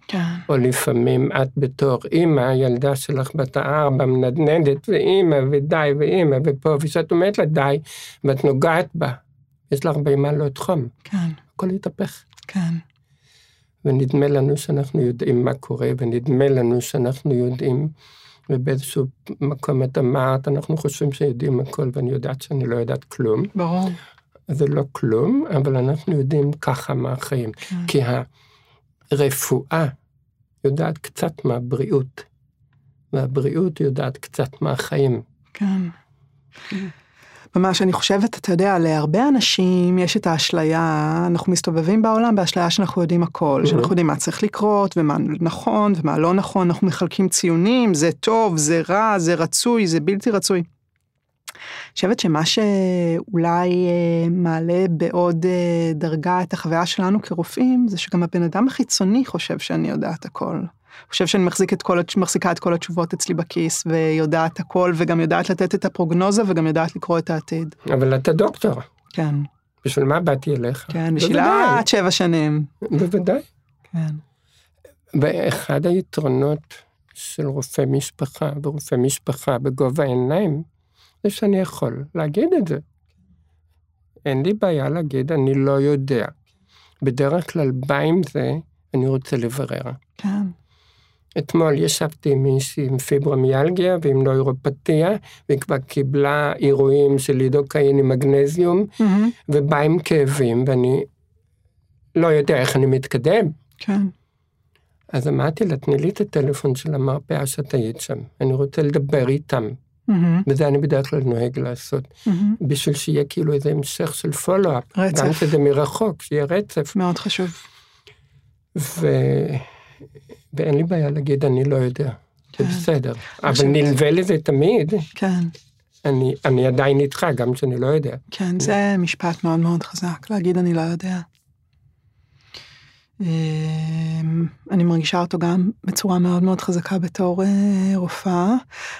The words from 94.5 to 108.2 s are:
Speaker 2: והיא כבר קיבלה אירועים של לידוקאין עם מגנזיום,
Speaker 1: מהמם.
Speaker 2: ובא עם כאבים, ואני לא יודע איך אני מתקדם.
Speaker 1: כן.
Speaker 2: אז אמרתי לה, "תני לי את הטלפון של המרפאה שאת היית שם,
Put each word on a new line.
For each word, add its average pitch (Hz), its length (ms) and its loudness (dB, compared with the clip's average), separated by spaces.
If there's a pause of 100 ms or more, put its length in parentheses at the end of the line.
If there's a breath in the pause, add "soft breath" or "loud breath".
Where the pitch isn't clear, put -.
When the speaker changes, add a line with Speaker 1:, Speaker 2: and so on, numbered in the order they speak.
Speaker 2:
והיא 139 100 2
כבר 139 180 -2
קיבלה 143 760 0
אירועים 139 640 4
של 135 180 0
לידוקאין 139 640 2
עם 131 100 4
מגנזיום, 143 760 2 (140)
Speaker 1:
מהמם. 208 300 4 (200 loud breath)
Speaker 2:
ובא 147 280 2
עם 156 220 2
כאבים, 139 680 2
ואני 127 360 2 (1120)
לא 165 120 4
יודע 151 300 4
איך 127 180 0
אני 135 100 4
מתקדם. 131 600 2 (320)
Speaker 1:
כן. 202 240 -2 (1120)
Speaker 2:
אז 139 140 -2
אמרתי 143 380 0
לה, 151 120 -2
"תני 139 200 0
לי 156 120 0
את 208 120 -2
הטלפון 143 540 0
של 151 200 -4
המרפאה 139 500 -2
שאת 135 280 -6
היית 117 280 -2
שם, - 160 -8 (240)